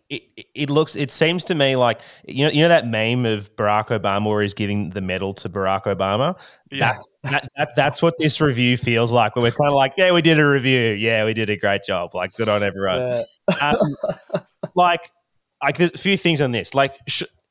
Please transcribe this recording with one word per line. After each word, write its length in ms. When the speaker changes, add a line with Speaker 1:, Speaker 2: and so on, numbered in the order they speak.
Speaker 1:
It, 140
it, 80
it 140
looks, 260
it 160
seems 340
to 100
me 200
like, 240
you 200
know, 60
you 100
know 80
that 180
meme 380
of 320
Barack 300
Obama 400
where 140
he's 120
giving 380
the 100
medal 320
to 160
Barack 340
Obama? 560
Speaker 2:
Yeah. 220
Speaker 1:
That's, 300
that, 240
that, 180
that's 260
what 160
this 220
review 380
feels 340
like, 240
where 80
we're 80
kinda 220
like, 240
"Yeah, 160
we 80
did 180
a 80
review. 440
Yeah, 340
we 80
did 160
a 80
great 260
job. 320
Like, 200
good 120
on 160
everyone." 640
Speaker 3:
Yeah. 240
Speaker 1:
Um, 680
Speaker 3:
<laughs> 180
Speaker 1:
like, 360
like, 160
there's 160
a 40
few 180
things 240
on 120
this. 220
Like, 220
sh-, 160